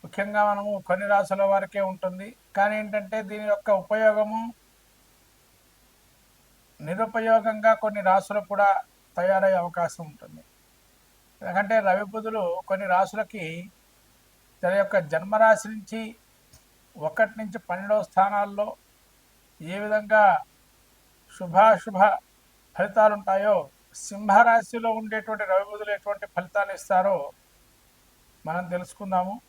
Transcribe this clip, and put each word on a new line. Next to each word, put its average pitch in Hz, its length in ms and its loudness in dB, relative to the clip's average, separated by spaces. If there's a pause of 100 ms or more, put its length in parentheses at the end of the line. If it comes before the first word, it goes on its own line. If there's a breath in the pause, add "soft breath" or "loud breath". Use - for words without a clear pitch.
ముఖ్యంగా 208 480 0
మనము 202 360 -4
కొన్ని 185 200 -2
రాసుల 196 360 2
వారికే 196 380 0
ఉంటుంది. 190 540 -6 (200)
కానీ 208 200 0
ఏంటంటే, 214 460 -6
దీని 214 260 -10
యొక్క 208 240 -2
ఉపయోగము 214 800 0 (2250)
నిరుపయోగంగా 220 920 2
కొన్ని 208 280 -2
రాసులకు 196 440 2
కూడా 196 360 2 (360)
తయారయ్యే 190 400 2
అవకాశం 170 480 -4
ఉంటుంది. - 380 -20 (1000)
ఎందుకంటే 202 380 0
రవి 196 260 2
బుధులు 220 600 -6
కొన్ని 196 200 -4
రాసులకి 185 840 -4 (920)
తన 175 60 2
యొక్క 196 300 2
జన్మరాశి 202 680 2
నుంచి 220 480 -12 (840)
ఒకటి 208 400 -2
నుంచి 214 220 -10
పన్నెండవ 202 440 -4
స్థానాల్లో 202 720 0 (840)
ఏ 175 180 -10
విధంగా 214 640 2 (960)
శుభాశుభ 190 680 4 (720)
ఫలితాలు 208 360 4
ఉంటాయో, 196 560 0 (260)
సింహరాశిలో 226 920 2
ఉండేటువంటి 220 540 -6
రవి 196 280 0
బుధులు 208 200 -8
ఎటువంటి 202 340 -6
ఫలితాలు 196 480 -4
ఇస్తారో 185 580 0 (1120)
మనం 170 220 -6
తెలుసుకుందాము. 185 800 -6